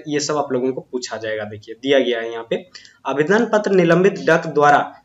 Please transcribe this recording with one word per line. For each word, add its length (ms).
ये 120
सब 160
आप 160
लोगों 200
को 100
पूछा 340
जाएगा। 300
देखिए, 280
दिया 240
गया 220
है 120
यहाँ 180
पे, 140
आवेदन 400
पत्र 260
निलंबित 540
डक 220
द्वारा 320